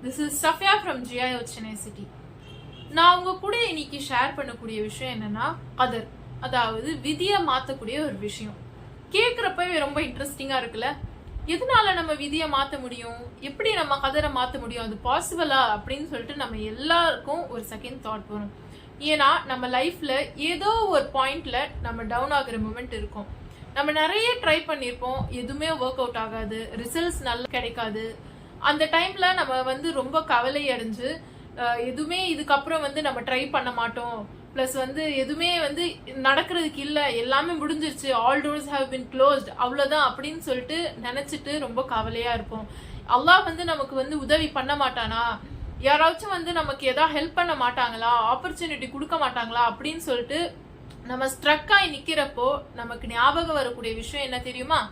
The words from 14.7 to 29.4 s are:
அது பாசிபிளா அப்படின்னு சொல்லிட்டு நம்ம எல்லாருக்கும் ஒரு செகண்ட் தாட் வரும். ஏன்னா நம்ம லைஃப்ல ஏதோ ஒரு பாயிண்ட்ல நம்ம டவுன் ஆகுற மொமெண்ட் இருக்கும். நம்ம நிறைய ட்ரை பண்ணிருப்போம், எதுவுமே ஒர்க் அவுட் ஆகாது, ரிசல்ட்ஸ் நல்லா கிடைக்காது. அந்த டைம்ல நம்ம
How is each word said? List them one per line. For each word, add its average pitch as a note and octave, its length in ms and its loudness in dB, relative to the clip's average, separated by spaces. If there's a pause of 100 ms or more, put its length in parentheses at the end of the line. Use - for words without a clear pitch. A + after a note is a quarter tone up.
அது G#3+ 120 -8 (100)
பாசிபிளா D4+ 540 4 (120)
அப்படின்னு C4 320 -6
சொல்லிட்டு B3 280 -8
நம்ம A#3+ 220 -6
எல்லாருக்கும் D4+ 920 0
ஒரு A3+ 200 -8
செகண்ட் B3 340 -12
தாட் G#3+ 260 -8
வரும். G#3 240 -8 (460)
ஏன்னா D4 320 4 (140)
நம்ம B3+ 220 -4
லைஃப்ல C#4 680 0
ஏதோ G4 520 2
ஒரு C#4 260 4
பாயிண்ட்ல C4+ 440 0 (240)
நம்ம A#3 220 -6
டவுன் A#3+ 280 -2
ஆகுற C4+ 360 0
மொமெண்ட் A#3+ 260 -8
இருக்கும். - 520 -10 (280)
நம்ம C#4+ 180 2
நிறைய G4+ 500 2
ட்ரை D#4 140 4 (140)
பண்ணிருப்போம், B3+ 500 -4 (100)
எதுவுமே C#4 400 -4
ஒர்க் C4 340 -2
அவுட் A#3+ 120 -4
ஆகாது, A3 640 -6
ரிசல்ட்ஸ் E4 440 -2
நல்லா B3 280 -2
கிடைக்காது. A3+ 680 -4 (420)
அந்த D4+ 260 4
டைம்ல F4+ 480 4
நம்ம C4 280 2